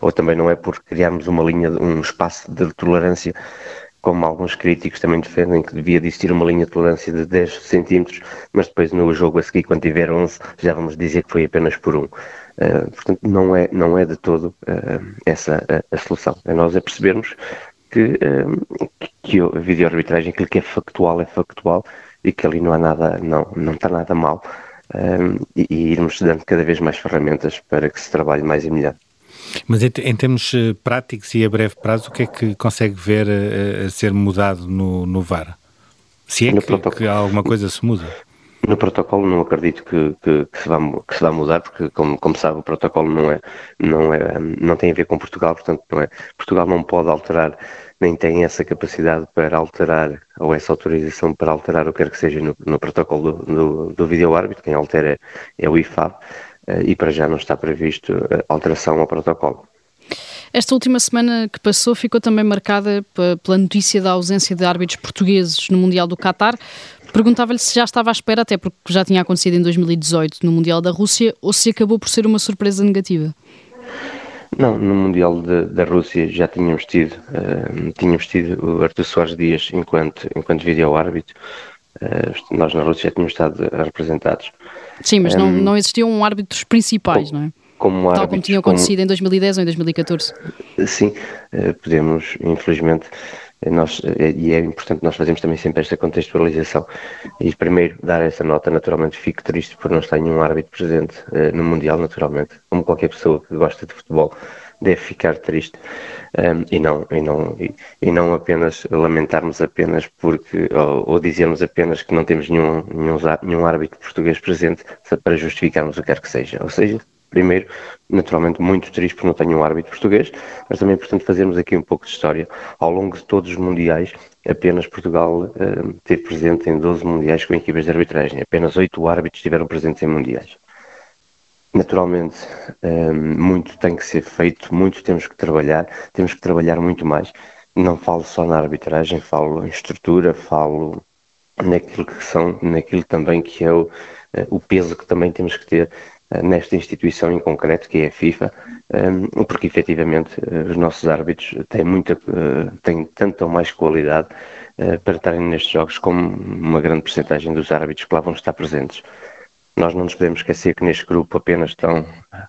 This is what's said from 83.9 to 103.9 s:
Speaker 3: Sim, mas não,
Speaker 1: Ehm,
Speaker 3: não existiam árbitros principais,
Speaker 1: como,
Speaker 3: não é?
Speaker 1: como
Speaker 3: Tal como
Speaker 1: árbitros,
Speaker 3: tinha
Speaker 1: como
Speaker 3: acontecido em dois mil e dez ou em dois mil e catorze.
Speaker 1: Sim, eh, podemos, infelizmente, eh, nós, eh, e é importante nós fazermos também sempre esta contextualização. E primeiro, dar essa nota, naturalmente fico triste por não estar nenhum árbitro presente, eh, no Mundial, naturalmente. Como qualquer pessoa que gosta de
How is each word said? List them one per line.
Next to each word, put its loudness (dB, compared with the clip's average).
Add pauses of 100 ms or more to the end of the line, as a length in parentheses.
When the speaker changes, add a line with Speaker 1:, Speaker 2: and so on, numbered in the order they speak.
Speaker 3:
Sim, 4
mas 4
não, 6
Speaker 1:
Ehm, 4
Speaker 3:
não 4
existiam 0
árbitros -4
principais, 2
Speaker 1:
como, -4
Speaker 3:
não -2
é? -12 (260)
Speaker 1:
como 4
Speaker 3:
Tal 0
como 6
Speaker 1:
árbitros, 2
Speaker 3:
tinha 2
Speaker 1:
como 6
Speaker 3:
acontecido 2
em 2
dois 0
mil 0
e 4
dez 2
ou 2
em 2
dois -2
mil -2
e 0
catorze. -4 (540)
Speaker 1:
Sim, 2 (380)
eh, -2
podemos, 0
infelizmente, 0 (560)
eh, -2
nós, 0
eh, 2
e 0
é 4
importante -4
nós 0
fazermos 0
também -2
sempre -2
esta -4
contextualização. -2 (540)
E 0
primeiro, 2
dar 2
essa -2
nota, 0
naturalmente 0
fico -6
triste -6
por -4
não 4
estar 0
nenhum 2
árbitro 0
presente, -2 (160)
eh, 2
no 0
Mundial, 0
naturalmente. -4 (160)
Como 0
qualquer 0
pessoa 0
que -12
gosta -2
de -16